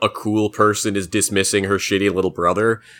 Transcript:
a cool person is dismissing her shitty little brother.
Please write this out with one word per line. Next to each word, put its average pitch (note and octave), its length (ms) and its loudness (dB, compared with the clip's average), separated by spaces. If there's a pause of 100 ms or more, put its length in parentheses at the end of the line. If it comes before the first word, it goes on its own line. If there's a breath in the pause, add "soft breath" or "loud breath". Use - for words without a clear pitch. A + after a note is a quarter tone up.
a A2 80 2
cool G#2+ 400 -2
person G#2 460 0
is F#2+ 100 -2
dismissing G2 580 0
her G2 140 0
shitty G2 340 0
little F#2 180 0
brother. G2 520 0 (180 loud breath)